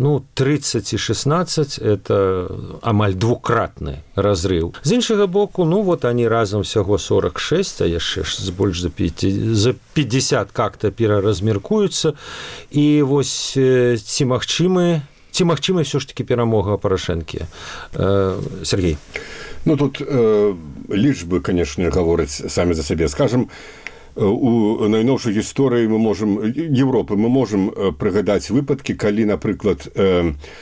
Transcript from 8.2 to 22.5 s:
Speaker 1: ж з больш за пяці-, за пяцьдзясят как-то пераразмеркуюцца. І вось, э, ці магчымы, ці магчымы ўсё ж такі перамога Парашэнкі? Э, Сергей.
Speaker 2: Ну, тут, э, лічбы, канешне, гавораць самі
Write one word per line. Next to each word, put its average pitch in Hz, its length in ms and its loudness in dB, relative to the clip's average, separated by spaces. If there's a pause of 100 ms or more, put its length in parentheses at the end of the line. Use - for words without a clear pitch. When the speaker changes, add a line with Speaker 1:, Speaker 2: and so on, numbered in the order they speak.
Speaker 1:
ж - 160 -6
з 95 80 -4
больш 90 320 0
за 87 80 -2
пяці-, 98 640 0
за 113 240 2 (160)
пяцьдзясят 127 580 0
как-то 107 380 -2
пераразмеркуюцца. 107 1300 0 (540)
І 147 340 4
вось, 135 520 0
э, 123 440 4
ці - 240 -2
магчымы, 165 800 2 (240)
ці - 160 0
магчымы 170 400 0
ўсё 139 160 -2
ж - 80 -10
такі - 160 -6
перамога 110 560 0
Парашэнкі? 90 640 -2 (480)
Э, 95 480 0 (240)
Сергей. 87 320 0 (680)
Speaker 2:
Ну, 156 120 2
тут, 139 240 -2
э, 107 540 2 (340)
лічбы, 95 500 0
канешне, 90 500 0
гавораць 82 600 0
самі 87 240 2